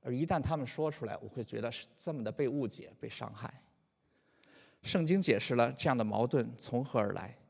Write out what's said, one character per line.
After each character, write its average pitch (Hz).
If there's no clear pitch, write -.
而 123
一 135
旦 170
他 151
们 135
说 156
出 139
来， 101
我 104
会 113
觉 113
得 117
是 -
这 170
么 139
的 107
被 139
误 127
解、 -
被 -
伤 113
害。 107
圣 170
经 185
解 110
释 -
了 120
这 -
样 135
的 120
矛 107
盾 120
从 123
何 131
而 101
来。 95